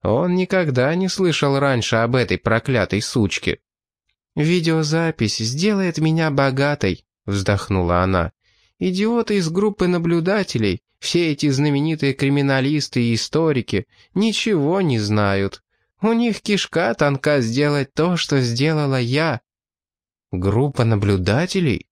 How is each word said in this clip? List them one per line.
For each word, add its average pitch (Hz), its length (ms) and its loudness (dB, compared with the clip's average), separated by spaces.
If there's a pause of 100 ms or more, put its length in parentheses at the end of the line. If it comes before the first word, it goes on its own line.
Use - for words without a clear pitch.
Он 151 340 0
никогда 165 600 0
не 185 140 0
слышал 151 500 0
раньше 127 380 0
об 120 180 0
этой 113 220 0
проклятой 110 640 0
сучке. - 580 -2 (760)
"Видеозапись 160 1040 0
сделает 170 580 -2
меня 160 340 0
богатой", 135 720 0 (260)
вздохнула 95 720 0
она. 92 320 0 (460)
"Идиоты 208 580 0
из 165 120 0
группы 196 380 0
наблюдателей, 170 960 0 (180)
все 165 320 0
эти 147 180 0
знаменитые 143 640 0
криминалисты 139 880 0
и 117 120 2
историки, 131 760 -2 (260)
ничего 196 680 0
не 139 180 2
знают. 101 640 0 (380)
У 214 120 2
них 233 280 0
кишка 196 520 -2
тонка 143 480 0
сделать 139 520 0
то, 170 240 0
что 143 240 0
сделала 135 580 0
я". 135 420 -2 (880)
Группа 110 540 0
наблюдателей? 107 1080 0